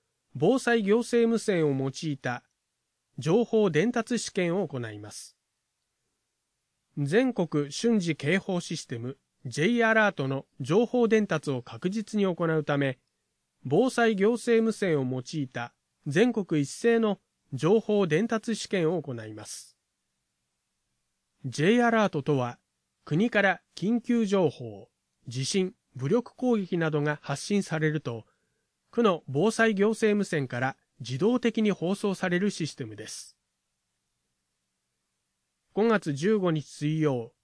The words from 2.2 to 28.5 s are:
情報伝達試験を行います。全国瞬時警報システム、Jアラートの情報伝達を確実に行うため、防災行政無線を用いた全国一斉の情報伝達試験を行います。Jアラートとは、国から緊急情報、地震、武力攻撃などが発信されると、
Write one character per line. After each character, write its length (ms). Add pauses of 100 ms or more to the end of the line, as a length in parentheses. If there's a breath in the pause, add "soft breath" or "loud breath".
情 260
報 260
伝 220
達 260
試 140
験 280
を 60
行 140
い 180
ま 140
す。 240 (1600)
全 340
国 380
瞬 300
時 160
警 220
報 200
シ 180
ス 100
テ 120
ム、 180 (300)
J 380
ア 100
ラ 180
ー 0
ト 140
の 180 (140)
情 280
報 200
伝 220
達 240
を 100
確 260
実 300
に 60
行 100
う 300
た 120
め、 220 (680)
防 240
災 280
行 160
政 280
無 120
線 280
を 40
用 360
い 60
た 260 (360)
全 240
国 280
一 80
斉 300
の 220 (320)
情 260
報 300
伝 180
達 300
試 120
験 240
を 80
行 140
い 200
ま 120
す。 320 (1700)
J 400
ア 80
ラ 140
ー 20
ト 160
と 140
は、 200 (460)
国 260
か 120
ら 180 (160)
緊 240
急 260
情 240
報、 380 (400)
地 160
震、 300 (220)
武 120
力 280
攻 200
撃 220
な 120
ど 120
が 200
発 220
信 180
さ 160
れ 120
る 100
と、 260 (640)